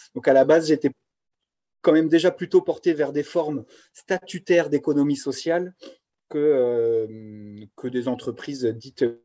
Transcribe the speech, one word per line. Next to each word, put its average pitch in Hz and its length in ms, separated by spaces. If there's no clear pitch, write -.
Donc, 160 120
à - 60
la 190 120
base, 160 240
j'étais 147 220
quand 170 120
même 160 160
déjà 165 240
plutôt 180 280
porté 170 320
vers 147 200
des 147 100
formes 151 420
statutaires 175 760
d'économie 143 480
sociale 165 580
que, 151 100
euh, 110 1300
que - 120
des 123 200
entreprises 127 560
dites 117 400